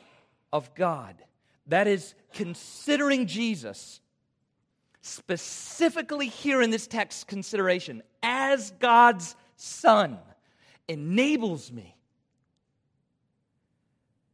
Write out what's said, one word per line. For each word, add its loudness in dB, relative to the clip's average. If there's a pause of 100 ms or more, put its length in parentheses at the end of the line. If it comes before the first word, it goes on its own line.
(520)
of -4
God. -4 (520)
That 4
is -2 (180)
considering -2
Jesus, -6 (1000)
specifically -4
here 0
in 2
this -2
text -6
consideration, -4 (200)
as -2
God's 6 (220)
son, 2 (680)
enables -2
me -18 (2250)